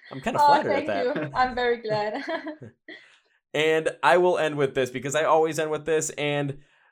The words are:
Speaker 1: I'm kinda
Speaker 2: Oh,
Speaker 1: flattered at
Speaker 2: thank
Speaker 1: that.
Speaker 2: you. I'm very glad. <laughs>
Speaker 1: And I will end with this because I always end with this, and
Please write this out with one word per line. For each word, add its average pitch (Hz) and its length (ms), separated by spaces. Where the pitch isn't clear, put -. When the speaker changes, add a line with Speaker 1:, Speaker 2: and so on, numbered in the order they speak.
Speaker 1:
I'm 135 100
kinda 277 220
Speaker 2:
Oh, 294 40
Speaker 1:
flattered 285 260
at - 140
Speaker 2:
thank 247 280
Speaker 1:
that. - 20
Speaker 2:
you. 147 180
I'm 254 200
very 240 240
glad. 214 460
<laughs> - 1300
Speaker 1:
And 156 360
I 156 140
will 180 220
end 151 180
with 143 180
this 127 160
because 131 240
I 156 100
always 156 340
end 156 120
with 151 140
this, 156 260
and 143 480